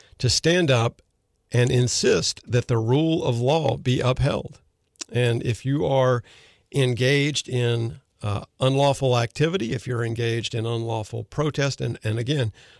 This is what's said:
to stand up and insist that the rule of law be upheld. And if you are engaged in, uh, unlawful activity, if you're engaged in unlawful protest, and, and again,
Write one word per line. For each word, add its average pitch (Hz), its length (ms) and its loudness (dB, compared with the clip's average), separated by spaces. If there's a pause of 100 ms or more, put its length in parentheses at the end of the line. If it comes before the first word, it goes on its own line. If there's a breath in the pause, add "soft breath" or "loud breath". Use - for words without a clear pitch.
(180 loud breath)
to 123 120 0
stand 170 420 2
up 117 300 0 (500)
and 123 180 4
insist - 760 2
that 117 220 0
the 117 120 0
rule 151 440 2
of 120 160 -2
law 147 380 0
be 127 240 -2
upheld. - 580 -2 (520)
And 117 320 0
if 117 200 -4
you 143 220 0
are 127 380 2 (500 soft breath)
engaged 139 720 2
in, 120 540 -2 (220)
uh, 104 220 -4 (140)
unlawful 135 600 2
activity, 139 540 -2
if 117 120 -6
you're 120 180 -4
engaged 117 520 -4
in 113 100 -4
unlawful 113 600 -6
protest, 143 540 -2
and, 120 240 -4
and 110 140 -2
again, 123 340 -2 (280 loud breath)